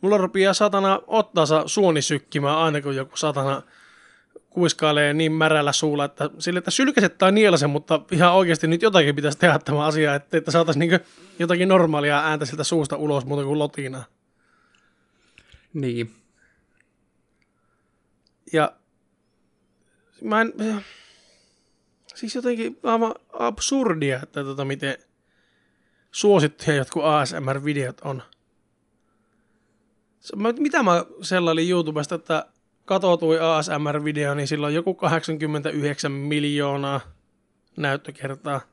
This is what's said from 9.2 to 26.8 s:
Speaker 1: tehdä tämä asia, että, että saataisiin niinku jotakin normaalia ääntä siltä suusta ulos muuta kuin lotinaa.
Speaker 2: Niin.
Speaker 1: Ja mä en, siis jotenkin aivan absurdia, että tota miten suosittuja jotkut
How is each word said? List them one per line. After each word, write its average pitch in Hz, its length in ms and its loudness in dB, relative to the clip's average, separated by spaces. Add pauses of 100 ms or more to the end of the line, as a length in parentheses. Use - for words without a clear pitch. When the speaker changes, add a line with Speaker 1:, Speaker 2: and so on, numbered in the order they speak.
Speaker 1:
tehdä 156 200 4
tämä 147 260 -2
asia, 151 300 0
että, 143 240 -2
että 151 120 -4
saataisiin 160 300 2
niinku 170 260 2 (320)
jotakin 175 300 0
normaalia 151 500 4
ääntä 151 260 -2
siltä 147 200 -8
suusta 156 320 -2
ulos 147 280 -2
muuta 143 200 -4
kuin 147 140 -2
lotinaa. 139 460 -6 (1700)
Speaker 2:
Niin. 117 400 -6 (2500)
Speaker 1:
Ja 156 200 0 (1500)
mä 214 180 0
en, 226 120 -2 (1600)
siis 220 200 -10
jotenkin 240 480 -4
aivan 226 320 0 (180)
absurdia, 208 920 -2
että 143 220 -10
tota 135 200 -6
miten 135 340 -6 (1120)
suosittuja 156 640 2
jotkut 143 280 -4